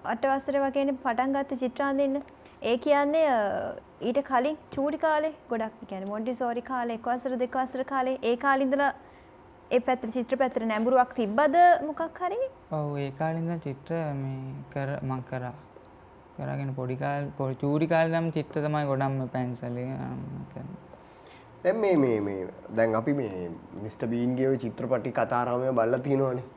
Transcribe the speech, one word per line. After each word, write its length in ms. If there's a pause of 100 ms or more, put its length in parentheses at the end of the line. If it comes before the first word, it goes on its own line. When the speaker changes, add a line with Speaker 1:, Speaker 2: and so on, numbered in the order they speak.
Speaker 1:
අට 220
වසරේ 340
වගේනේ 440
පටන් 300
ගත්ත 260
චිත්‍ර 240
අඳින්න. 380 (400)
ඒ 160
කියන්නේ, 500
අ, 460 (280)
ඊට 220
කලින් 340 (140)
චූටි 260
කාලේ 360 (160)
ගොඩක්, 240
ඒ 120
කියන්නේ 240
මොන්ටිසෝරි 520
කාලේ, 320
එක 120
වසර, 320
දෙක 180
වසර 280
කාලේ 400
ඒ 120
කාලේ 300
ඉඳලා 280 (760)
ඒ 80
පැත්තට, 340
චිත්‍ර 240
පැත්තට 280
නැඹුරුවක් 480
තිබ්බද 420 (300)
මොකක් 340
හරි? 220 (300)
Speaker 2:
ඔව්, 260
ඒ 140
කාලේ 280
ඉඳන් 200
චිත්‍ර 340
මේ 600 (180)
කර-, 300
මං 220
කරා. 300 (800)
කරගෙන 420
පොඩි 200
කාලේ, 420
පොඩි 180
චූටි 320
කාලේ 300
ඉඳන් 140
චිත්‍ර 300
තමයි 240
ගොඩක්ම 420
පැන්සලේ, 640
අ, 180
මම 360
කරන්නේ. 380 (760)
Speaker 3:
දැන් 160
මේ, 200
මේ, 240
මේ, 280 (280)
දැන් 200
අපි 180
මේ 360 (340)
මිස්ටර් 240
බීන්ගේ 400
ඔය 100
චිත්‍රපටි 540
කතාරාමය 600
බලලා 280
තියෙනවනේ. 440 (140)